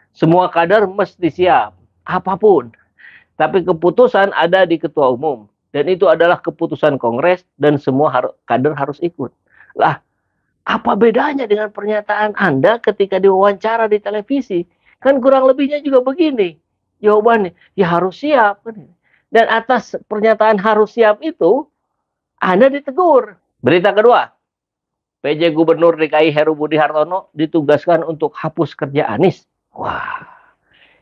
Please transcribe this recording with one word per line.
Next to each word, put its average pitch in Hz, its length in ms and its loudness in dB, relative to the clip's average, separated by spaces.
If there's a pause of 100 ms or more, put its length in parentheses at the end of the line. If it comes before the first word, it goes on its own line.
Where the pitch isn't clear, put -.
(120)
Semua 175 400 2
kader 180 340 2
mesti 185 460 -4
siap, 151 420 0 (300)
apapun. 180 680 0 (680)
Tapi 160 260 0
keputusan 180 680 2
ada 170 320 2
di 165 100 -2
ketua 147 320 -2
umum. 123 380 -6 (260)
Dan 143 160 -2
itu 190 160 0
adalah 165 320 2
keputusan 156 640 -4
kongres 139 400 -2 (160)
dan 143 220 0
semua 139 320 -2
har-, 127 320 -4
kader 131 320 -2
harus 139 240 -8
ikut." 170 320 -8 (420)
Lah, - 300 -2 (640)
apa 220 320 -4
bedanya 254 480 0
dengan 208 240 -4
pernyataan 208 640 -4
Anda 175 420 0
ketika 196 460 -2
diwawancara 202 640 0
di 208 160 -2
televisi? 208 640 -6 (320)
Kan 269 240 0
kurang 262 240 4
lebihnya 277 320 0
juga 269 240 0
begini 262 560 -4 (400)
jawabannya, 208 560 2 (240)
ya 185 80 2
harus 175 320 -2
siap. 233 480 0
Kan. 214 240 -20 (420)
Dan 226 160 4
atas 226 560 -2
pernyataan 214 560 0
harus 214 320 0
siap 220 320 2
itu, 285 400 0 (720)
Anda 190 320 2
ditegur. 277 640 0 (320)
Berita 180 240 2
kedua, 202 400 2 (960)
P 147 160 -2
J 170 160 2
Gubernur 165 400 2
D 156 80 0
K 151 160 0
I 160 80 4
Heru 151 240 0
Budi 151 240 -4
Hartono 156 560 -2
ditugaskan 156 720 0
untuk 156 320 -6
hapus - 400 -6
kerja 139 320 -4
Anies. 147 400 -2 (240)
Wah, - 480 -10 (800)